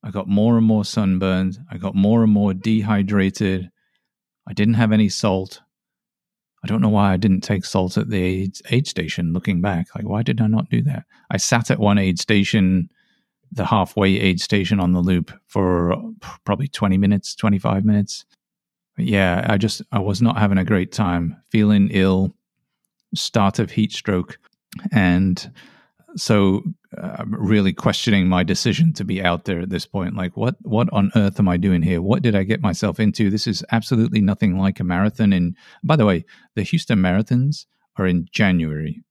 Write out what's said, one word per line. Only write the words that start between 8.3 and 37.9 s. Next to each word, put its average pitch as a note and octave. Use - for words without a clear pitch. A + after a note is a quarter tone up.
aid C3
station, E2
looking F2
back. F#2+
Like, G#2+
why G#2
did A#2
I -
not -
do A#2
that? C3+
I -
sat A#2
at A#2
one G2+
aid F#2
station, F#2+
the G#2+
halfway G2
aid F#2
station G2+
on F2+
the F2+
loop, F2+
for F2+
probably C3+
twenty C3+
minutes, G2+
twenty-five G2+
minutes. G#2
But F3
yeah, F#2+
I G#2
just, G#2
I A2
was G2
not A#2
having G2+
a F#2
great F2+
time, F2
feeling G#2
ill, F#2+
start -
of G#2+
heat G#2+
stroke. -
And F#2
so, G2+
uh, -
I'm G2+
really G2+
questioning G2+
my F#2
decision A#2+
to G2+
be F#2
out F2
there F2
at F#2
this F2+
point. G2+
Like, F2+
what, A#2
what A#2
on G2
earth G2+
am G2+
I F2+
doing F2+
here? E2+
What G2
did A#2
I G2
get G#2
myself F#2
into? G#2+
This G#2+
is A2
absolutely A2
nothing G2
like F#2+
a F#2+
marathon. G2
And F2
by D#3
the G#3
way, F2
the G#2+
Houston A2+
Marathons B2